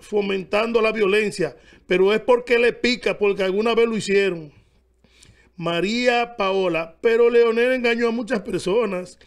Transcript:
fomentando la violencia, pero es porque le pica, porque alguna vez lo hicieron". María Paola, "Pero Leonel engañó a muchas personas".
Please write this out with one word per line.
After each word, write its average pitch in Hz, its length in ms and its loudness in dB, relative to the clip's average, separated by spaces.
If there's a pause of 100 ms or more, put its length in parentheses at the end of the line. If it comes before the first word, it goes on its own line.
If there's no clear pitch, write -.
fomentando 208 800 -2
la 220 120 0
violencia, 202 640 0 (300)
pero 190 280 4
es 214 60 0
porque 240 380 2
le 233 140 2
pica, 233 460 -2
porque 202 240 0
alguna 208 320 0
vez 233 120 4
lo 226 120 -2
hicieron". 185 520 -2 (1080)
María 233 840 -2
Paola, 190 640 -2
"Pero 233 260 4
Leonel 233 440 2
engañó 233 360 0
a 226 40 -2
muchas 226 280 -4
personas". 185 840 -4